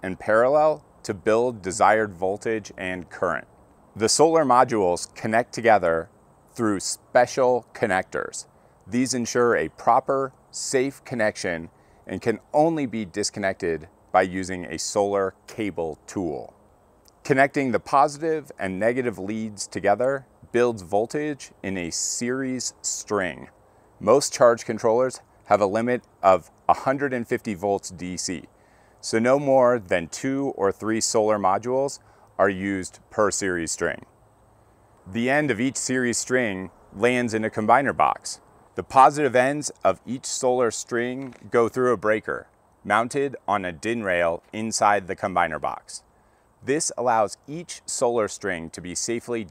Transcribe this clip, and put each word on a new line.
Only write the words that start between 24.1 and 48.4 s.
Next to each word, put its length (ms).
charge 320
controllers 560
have 140
a 60
limit 380
of 300
a 60
hundred 380
and 140
fifty 280
volts 360
D 260
C, 280
so 180
no 220
more 400
than 260
two 500
or 140
three 300
solar 400
modules 580
are 100
used 520
per 220
series 400
string. 340
The 240
end 220
of 80
each 180
series 420
string 520
lands 400
in 100
a 60
combiner 460
box. 440
The 80
positive 520
ends 380
of 220
each 220
solar 440
string 640
go 160
through 280
a 20
breaker 500
mounted 500
on 160
a 80
din 300
rail 400
inside 540
the 100
combiner 420
box. 440
This 360
allows 400
each 380
solar 420
string 400